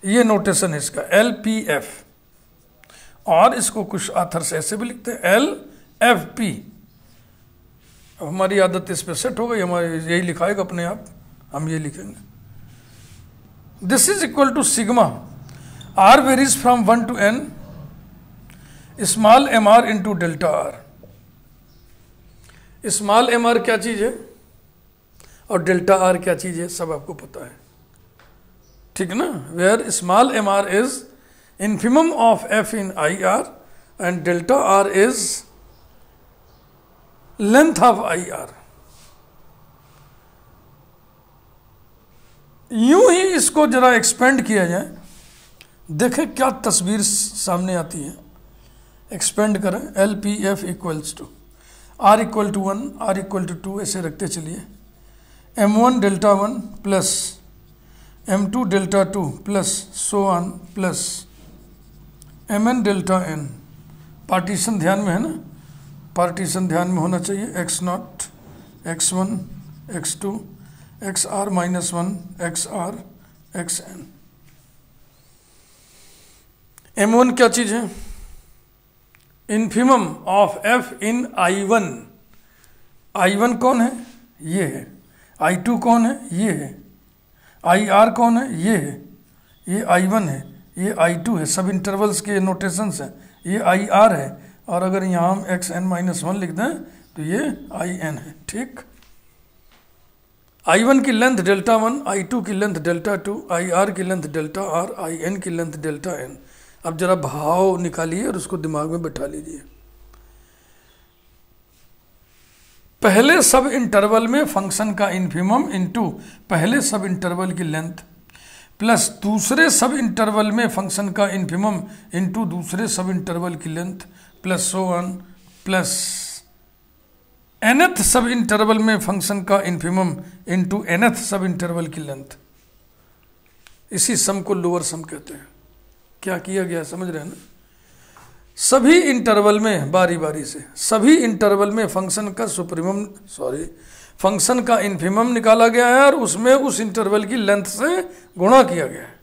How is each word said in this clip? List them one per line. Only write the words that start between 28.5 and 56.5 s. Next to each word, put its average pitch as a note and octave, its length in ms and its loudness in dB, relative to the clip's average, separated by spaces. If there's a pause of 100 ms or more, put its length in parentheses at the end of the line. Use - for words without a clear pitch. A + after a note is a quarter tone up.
ठीक F#3 140 -4
है F#3+ 80 -6
ना? E4 120 -2 (240)
Where G3 380 2
small A3 440 2
M G#3+ 140 0
R G3 220 2
is A#3+ 280 0 (600)
infimum A#3+ 540 2 (100)
of A3+ 220 4 (100)
F A3 200 0
in F#3+ 220 -6
I D#3 160 0 (160)
R A3 160 0 (540)
and F3+ 260 -2
delta F3 300 2 (180)
R G3 160 4
is G#3 540 0 (2000)
length A#3 440 4
of A3+ 240 4
I E3+ 120 -2 (160)
R। - 120 -10 (4000)
यूं D4+ 400 6
ही F4+ 100 4 (140)
इसको D4+ 320 2
जरा B3+ 280 6
expand B3+ 500 2
किया G3+ 220 2
जाए, F3 220 -2 (1000)
देखें B3 440 -2
क्या C4 140 2 (160)
तस्वीर G#3 360 0
सामने F#3 760 -2
आती E3 260 -6
है। C#3 120 -10 (960)
Expand G#3 500 -2
करें, G3 180 -2 (180)
एलपीएफ़ G3+ 680 -2
equals E3 520 -8
to - 100 -16 (720)
R G#3 220 6
equal G#3 300 -2
to G3+ 100 -2
one, G3 200 -4 (200)
R G3 180 -2
equal F#3+ 280 -6
to F3 100 -8
two, G3 240 -10
ऐसे F#3 200 -6
रखते E3 260 -8
चलिए। D#3+ 360 -10 (920)
एम G#3+ 200 4
one B3 240 4
delta G3 340 2
one G#3+ 260 0 (240)